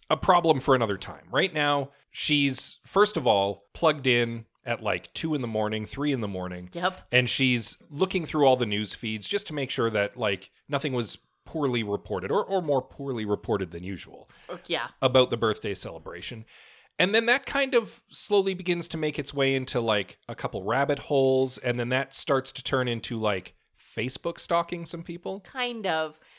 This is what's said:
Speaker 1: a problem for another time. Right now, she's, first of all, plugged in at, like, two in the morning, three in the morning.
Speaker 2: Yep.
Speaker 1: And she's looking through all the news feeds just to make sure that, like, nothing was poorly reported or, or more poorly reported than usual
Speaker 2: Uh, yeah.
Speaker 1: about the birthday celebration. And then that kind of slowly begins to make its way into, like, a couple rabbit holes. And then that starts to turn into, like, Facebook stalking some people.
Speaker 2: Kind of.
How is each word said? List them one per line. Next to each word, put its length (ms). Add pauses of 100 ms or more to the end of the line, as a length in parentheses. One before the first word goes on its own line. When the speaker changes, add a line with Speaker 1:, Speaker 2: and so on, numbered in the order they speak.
Speaker 1:
a 80
problem 420
for 160
another 220
time. 340
Right 220
now, 360 (220)
she's, 720
first 320
of 100
all, 460
plugged 340
in 380 (200)
at, 160
like, 320
two 220
in 60
the 60
morning, 380
three 280
in 80
the 60
morning. 460
Speaker 2:
Yep. 280 (100)
Speaker 1:
And 180
she's 480 (120)
looking 360
through 200
all 100
the 100
news 300
feeds 320
just 200
to 60
make 160
sure 200
that, 260
like, 360 (180)
nothing 240
was 240 (280)
poorly 380
reported 480
or, 140
or 160
more 200
poorly 440
reported 460
than 120
usual 460 (180)
Speaker 2:
Uh, 100 (100)
yeah. 200 (140)
Speaker 1:
about 300
the 60
birthday 360
celebration. 720 (520)
And 160
then 120
that 200
kind 280
of 360
slowly 440
begins 360
to 80
make 220
its 140
way 220
into, 260
like, 380 (100)
a 60
couple 280
rabbit 360
holes. 580
And 200
then 120
that 260
starts 380
to 100
turn 240
into, 320
like, 360 (220)
Facebook 600
stalking 460
some 180
people. 380
Speaker 2:
Kind 460
of. 300 (220)